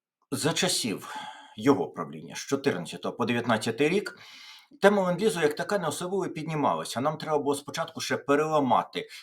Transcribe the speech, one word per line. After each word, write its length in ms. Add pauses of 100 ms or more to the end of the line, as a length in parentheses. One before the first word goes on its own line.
(320)
За 220
часів 640 (420)
його 300
правління 480
з 40
чотирнадцятого 760
по 100
дев'ятнадцятий 640
рік 300 (600)
тема 220
ленд-лізу 380
як 140
така 240
не 80
особливо 460
піднімалася. 680
Нам 160
треба 200
було 180
спочатку 460
ще 160
переламати 880 (140)